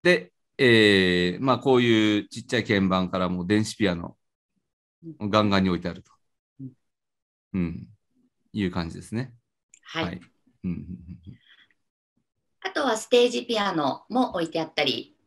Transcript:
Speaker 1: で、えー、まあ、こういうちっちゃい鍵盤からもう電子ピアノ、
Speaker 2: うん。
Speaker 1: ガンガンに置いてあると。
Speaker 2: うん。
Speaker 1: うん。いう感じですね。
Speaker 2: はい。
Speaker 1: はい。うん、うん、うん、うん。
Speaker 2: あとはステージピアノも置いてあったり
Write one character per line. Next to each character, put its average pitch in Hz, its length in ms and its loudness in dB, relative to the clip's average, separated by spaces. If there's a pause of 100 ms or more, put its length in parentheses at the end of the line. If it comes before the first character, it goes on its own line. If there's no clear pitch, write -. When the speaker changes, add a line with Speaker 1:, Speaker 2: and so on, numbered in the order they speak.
Speaker 1:
で、 175 300 2 (260)
え 95 800 6
ー、 131 40 -4
ま 131 100 2
あ、 123 40 -2
こ 131 180 2
う 123 60 4
い 110 360 2
う 98 100 -6
ち 117 120 -14
っ - 40 -18
ち - 100 -8
ゃ 117 40 0
い 104 60 -2
鍵 101 240 2
盤 92 200 0
か 92 100 -4
ら 90 100 -2
も 90 160 -6
う - 20 -8
電 107 180 2
子 - 120 -10
ピ 101 120 0
ア 87 60 -2
ノ、 85 220 -12 (1040)
Speaker 2:
う 104 60 -8
ん。 98 40 -4
Speaker 1:
ガ 107 120 4
ン 104 60 2
ガ 98 100 2
ン 92 60 2
に 92 60 2
置 85 80 -2
い - 20 -6
て 90 80 -8
あ 85 60 -8
る - 80 -18
と。 - 100 -20 (480)
Speaker 2:
う 135 40 -14
ん。 127 80 -16 (840)
Speaker 1:
う 95 60 -2
ん。 85 280 -8 (640)
い 104 120 -4
う 90 60 -2
感 87 200 -8
じ 90 60 -14
で 87 60 -16
す 104 120 -14
ね。 123 180 -10 (500)
Speaker 2:
は 165 200 -10
い。 - 20 -4
Speaker 1:
は - 80 -8
い。 - 80 -14 (440)
う 92 40 -6
ん、 - 20 -6
う 85 40 -6
ん、 - 20 -8
う - 40 -12
ん、 - 20 -16
う - 20 -16 (460)
ん。 - 80 -20 (1200)
Speaker 2:
あ 381 100 -8
と 302 120 -4
は 233 140 0
ス - 120 -10
テ 240 180 4
ー 247 40 0
ジ 240 160 -6
ピ 226 120 -4
ア 202 140 -2
ノ 143 360 -2
も 240 220 0
置 175 140 -4
い 156 60 -8
て 165 100 -6
あ 156 40 -4
っ 156 100 -12
た 151 100 0
り 120 320 -6 (100)